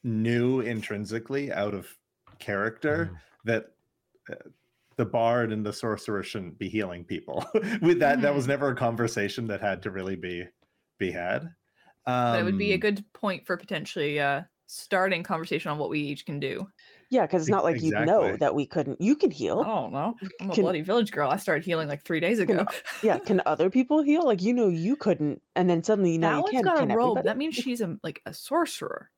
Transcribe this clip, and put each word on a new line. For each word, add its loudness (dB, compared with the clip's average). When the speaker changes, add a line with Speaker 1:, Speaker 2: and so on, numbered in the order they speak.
Speaker 1:
knew 2
intrinsically -6
out -2
of -10
character -2
Speaker 2:
Mm. -16
Speaker 1:
that, -2
uh, -10
the 0
bard 2
and -2
the -4
sorcerer -4
shouldn't -10
be -6
healing -4
people. -6
<laughs> -2
With 4
that, 4
that 2
was 0
Speaker 3:
Mm. -2
Speaker 1:
never 0
a -2
conversation -2
that -4
had -2
to -6
really -6
be, -8
be -2
had. -4
Speaker 3:
But 2
it 0
would 0
be 0
a 2
Speaker 1:
Um, -2
Speaker 3:
good -2
point -6
for -2
potentially, -4
uh, 0
starting 0
conversation -4
on -4
what -2
we -2
each -6
can -6
do. -6
Speaker 4:
Yeah, 4
'cause 2
it's -2
Speaker 1:
Ex-, 0
Speaker 4:
not 4
like 2
you'd 2
know 6
Speaker 1:
exactly. 0
Speaker 4:
that 2
we 0
couldn't. -4
You 4
can 2
heal. -2
Speaker 3:
I 0
don't -2
know. -2
I'm -6
a -2
Speaker 4:
Can 4
Speaker 3:
bloody 0
village 0
girl. 0
I 2
started -2
healing, -2
like, -6
three 0
days 2
Speaker 4:
can 2
Speaker 3:
ago. 2
Speaker 4:
o-, -8
yeah, 4
Speaker 3:
<laughs> -6
Speaker 4:
can 2
other 2
people 4
heal? 4
Like, 4
you 2
know 4
you 2
couldn't, 0
and 4
then 4
suddenly 2
now 2
Speaker 3:
That 2
Speaker 4:
you 0
Speaker 3:
one's 0
Speaker 4:
can. 2
Speaker 3:
got 4
a 4
Speaker 4:
Can 2
Speaker 3:
robe. 2
Speaker 4:
everybody? -2
Speaker 3:
That 0
means -4
she's -4
a, -4
like, -8
a -12
sorcerer. -4